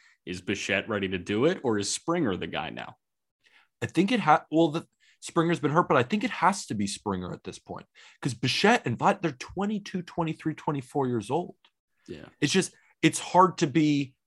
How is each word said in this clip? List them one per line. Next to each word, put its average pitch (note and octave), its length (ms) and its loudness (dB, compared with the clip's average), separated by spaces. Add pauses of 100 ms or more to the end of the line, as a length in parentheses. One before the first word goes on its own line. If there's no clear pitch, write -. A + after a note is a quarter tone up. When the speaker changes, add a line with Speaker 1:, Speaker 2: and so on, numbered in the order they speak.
(260)
Speaker 1:
Is F2+ 160 -10
Bichette G2 480 -2
ready G2 200 -2
to F#2 100 -4
do G#2 260 0
it? F#3 160 0
Or A2 160 0
is G2+ 140 -2
Springer D#3+ 440 -2
the E2+ 120 -6
guy D#2 240 -6
now? A#1+ 240 -12 (840)
Speaker 2:
I A#2 40 -6
think F#3+ 260 0
it B3 80 2
ha-, D3+ 320 4
well, E3 180 4
the, D#3 180 -6 (320)
Springer's E3+ 400 0
been C#3 120 0
hurt, F3 160 4
but D#3 100 4
I B2 60 6
think G#3 200 -2
it A3 80 -2
has F#3+ 360 0
to B2 80 -6
be G2+ 120 0
Springer F2+ 440 -6
at - 120 -12
this - 160 -12
point, F2+ 260 -14 (360)
'cause C#3 120 -4
Bichette G3+ 520 2
and A#2 120 -2
Vlad, F3+ 240 0
they're D#3+ 120 -2
twenty-two, G3+ 680 -6
twenty-three, D#3+ 540 -4
twenty-four C#3 520 -4
years A#2 220 -2
old. F3 260 -4 (520)
Speaker 1:
Yeah. D2+ 180 -14 (140)
Speaker 2:
It's D3 140 2
just, F#3 200 2 (300)
it's D#3+ 160 4
hard F3+ 400 6
to E3+ 80 2
be C#3+ 460 2 (140)